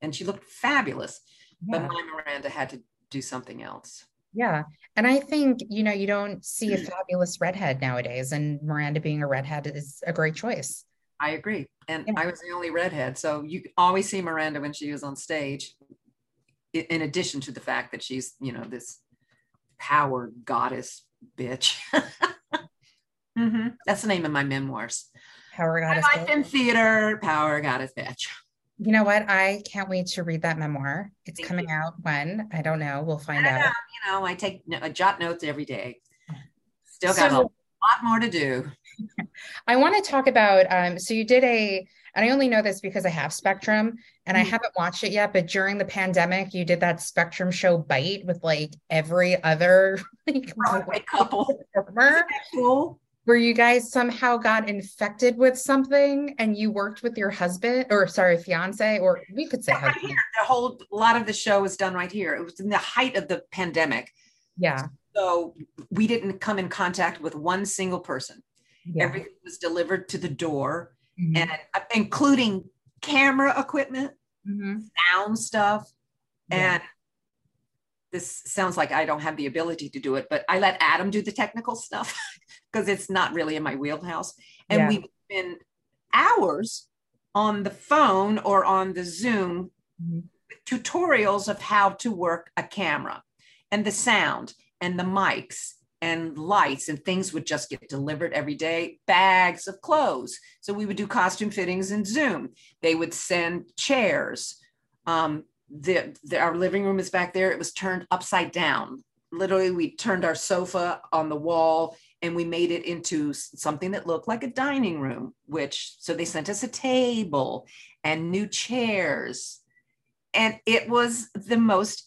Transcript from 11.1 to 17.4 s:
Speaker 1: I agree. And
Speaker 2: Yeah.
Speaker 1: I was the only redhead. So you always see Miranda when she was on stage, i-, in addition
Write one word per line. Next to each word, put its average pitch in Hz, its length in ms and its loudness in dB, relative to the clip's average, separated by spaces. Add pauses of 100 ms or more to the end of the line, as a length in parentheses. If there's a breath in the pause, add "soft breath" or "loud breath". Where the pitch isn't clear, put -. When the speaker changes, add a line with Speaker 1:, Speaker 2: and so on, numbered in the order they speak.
Speaker 1:
I 151 120 -2
agree. 160 360 -6 (200)
And 160 200 -8
Speaker 2:
Yeah. 220 100 -2
Speaker 1:
I 165 80 0
was 175 160 -6
the 175 100 -12
only 175 180 -6
redhead. 156 480 -2
So 151 260 -4
you 156 200 -10 (140)
always 185 320 4
see 196 120 -4
Miranda 156 380 -4
when 147 140 -6
she 147 180 -8
was 143 120 -8
on 139 120 -10
stage, 143 600 -6 (1000)
i-, 165 40 0 (100)
in 165 120 0
addition 151 400 -4